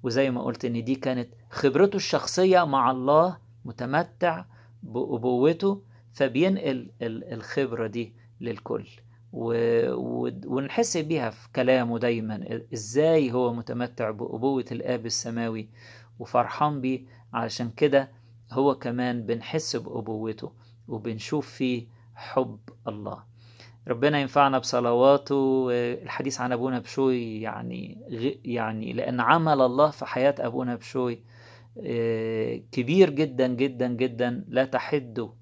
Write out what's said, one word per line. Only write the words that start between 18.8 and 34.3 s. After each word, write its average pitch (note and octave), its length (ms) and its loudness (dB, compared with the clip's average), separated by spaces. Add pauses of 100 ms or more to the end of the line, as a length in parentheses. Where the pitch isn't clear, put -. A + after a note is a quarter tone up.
بنحس A#2+ 500 -4
بأبوته A2 760 -6 (360)
وبنشوف A2+ 640 -6
فيه B2+ 380 -2 (280)
حب A#2 440 -4 (280)
الله. G#2 360 -10 (640)
ربنا C#3+ 340 2
ينفعنا C3+ 380 4
بصلواته. C3 1120 4
الحديث B2 720 -4
عن B2+ 100 -2
أبونا B2 280 -2
بشوي A#2+ 640 0
يعني A#2 680 -10
غ-، A#2+ 360 -4
يعني A2+ 480 -4
لأن B2 260 -2
عمل D3 420 4
الله C3 280 4
في C3+ 160 -8
حياة C3+ 340 2
أبونا B2 360 -4
بشوي، A#2+ 480 -6 (540)
آه، A2+ 840 -2 (100)
كبير D#3 380 6
جدا C3+ 380 2
جدا B2+ 400 0
جدا، B2 600 -2